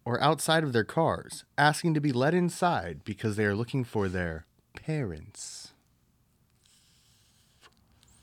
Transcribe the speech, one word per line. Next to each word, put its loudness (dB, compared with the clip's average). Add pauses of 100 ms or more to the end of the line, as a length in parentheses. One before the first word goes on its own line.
or -2
outside 2
of -2
their 4
cars, -2 (120)
asking 4
to 2
be 2
let 4
inside 0
because -4
they 2
are 2
looking -2
for -2
their -4 (300)
parents. -8 (2500)